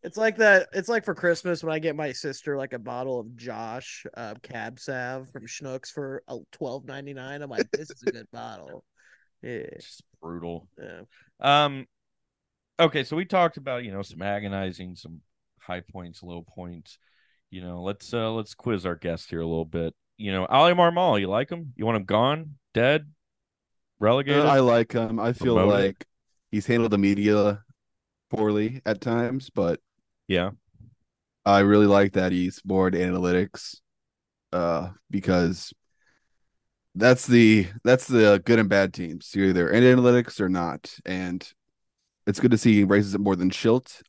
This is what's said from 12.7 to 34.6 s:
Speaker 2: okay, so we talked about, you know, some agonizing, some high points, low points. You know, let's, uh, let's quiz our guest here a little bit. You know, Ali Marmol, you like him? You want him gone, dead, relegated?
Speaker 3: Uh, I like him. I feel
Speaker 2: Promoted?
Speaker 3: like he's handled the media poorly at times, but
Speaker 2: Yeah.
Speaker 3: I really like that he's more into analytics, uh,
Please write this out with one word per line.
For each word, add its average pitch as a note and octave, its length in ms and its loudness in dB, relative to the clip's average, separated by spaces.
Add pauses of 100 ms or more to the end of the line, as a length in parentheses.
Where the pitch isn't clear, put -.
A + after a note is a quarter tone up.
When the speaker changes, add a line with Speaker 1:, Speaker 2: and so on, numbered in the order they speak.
Speaker 2:
okay, D#3 260 2
so D3+ 100 -8
we F3 100 -4
talked F3 320 0
about, C3 280 -8
you G2+ 60 -10
know, G2 100 -8
some E2+ 200 -14
agonizing, G2 760 -8
some D#2+ 240 -20 (400)
high F2+ 200 -12
points, F2 420 -18
low F2 180 -16
points. F2 560 -18 (520)
You F#2 120 -16
know, F2 200 -12
let's, G2 320 -10
uh, A2+ 180 -4
let's A2+ 220 -8
quiz G2+ 320 -6
our F2 120 -4
guest E2 320 -8
here E2 100 -8
a E2 80 -6
little E2 180 -4
bit. E2 280 -8 (240)
You G#2 160 -10
know, F#2 120 -2
Ali D#3+ 280 4
Marmol, F3 480 2
you F#2+ 80 -4
like A#2 200 -2
him? E3+ 280 -12
You G#2+ 80 -6
want A2+ 120 0
him G2+ 80 -4
gone, C#3 500 -2 (180)
dead, D3 360 0 (880)
relegated? C#3 460 2
Speaker 3:
Uh, D3 40 4
I C#3 100 6
like A#2 320 4
him. A2+ 300 -4
I A#2+ 100 -2
feel A#2+ 240 0
Speaker 2:
Promoted? G2 300 4
Speaker 3:
like G2 200 -6 (460)
he's G#2+ 140 -2
handled A#2 260 2
the G#2 60 2
media G#2 680 2 (680)
poorly G#2+ 560 -2
at G#2+ 140 -2
times, A#2+ 500 -4
but F2 300 -2 (480)
Speaker 2:
Yeah. F2+ 240 -2 (960)
Speaker 3:
I G2+ 140 6
really G#2 280 8
like G2+ 260 6
that F#2 200 0
he's F2+ 320 -4
more F#2+ 220 2
into F2+ 120 0
analytics, F2+ 800 -2 (720)
uh, E2+ 380 -2 (200)